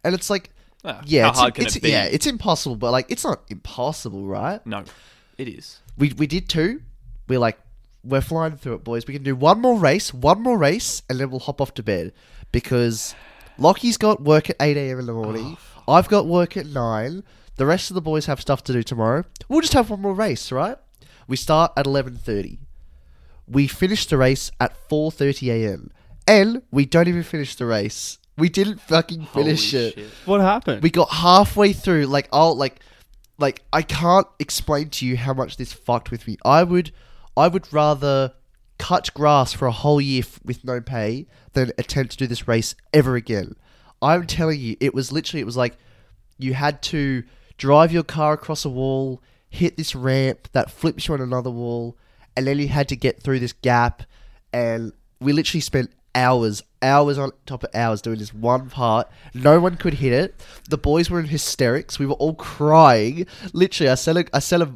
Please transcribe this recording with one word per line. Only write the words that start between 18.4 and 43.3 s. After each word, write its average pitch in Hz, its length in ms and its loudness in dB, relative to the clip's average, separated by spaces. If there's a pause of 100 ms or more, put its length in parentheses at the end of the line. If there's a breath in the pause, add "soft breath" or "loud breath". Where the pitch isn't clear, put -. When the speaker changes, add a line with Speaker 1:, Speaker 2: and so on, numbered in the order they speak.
Speaker 1:
stuff - 240 -2
to 131 80 -4
do 120 100 0
tomorrow. 117 420 -2 (240)
We'll 302 140 2
just 320 120 -2
have 240 160 4
one 202 120 -8
more 196 120 -2
race, 185 380 -4
right? 156 240 -4 (500 soft breath)
We 131 100 -4
start 160 400 2
at 139 100 0
eleven 131 300 -2
thirty. 101 420 -6 (880)
We 139 200 2
finish 190 400 -2
the 151 120 0
race 131 320 2 (100)
at - 160 -2 (120)
four 151 220 0
thirty 139 400 -2
A 110 220 -2
M. - 180 -12 (360 soft breath)
And 220 440 6
we 139 160 2
don't 170 220 4
even 175 160 -2
finish 147 320 -8
the 123 100 -6
race. 107 520 -4 (200)
We 160 100 2
didn't 202 320 -2
fucking 160 460 0
finish 151 460 0
Speaker 2:
Holy 123 140 0
Speaker 1:
it. 104 80 -6
Speaker 2:
shit. 104 120 -16 (200)
Speaker 3:
What 196 140 4
happened? 185 420 2
Speaker 1:
We 165 80 4
got 175 200 2
halfway 190 640 6
through, 156 340 0
like, 139 260 -2
I'll, 156 220 4
like, 135 260 -4 (580 soft breath)
like, 143 340 -2
I 156 100 2
can't 170 460 2 (100)
explain 151 520 -4
to - 160 -6
you 123 100 0
how 131 180 -4
much 131 220 -6
this 123 160 -12
fucked - 400 -4
with 117 160 -10
me. 104 160 -8
I 147 180 6
would, 175 300 0 (440 soft breath)
I 160 120 4
would 180 240 -4
rather 139 600 0 (460)
cut - 340 -2
grass 143 400 2
for - 140 -4
a 117 60 0
whole 147 280 2
year 135 200 0
f-, - 240 -10
with 127 200 -10
no 123 160 -6
pay 117 460 -6 (280 soft breath)
than 127 240 0
attempt 127 340 -4
to - 60 -16
do 131 100 -2
this - 180 -6
race 113 300 0 (180)
ever 131 220 4
again. 110 400 -6 (440 soft breath)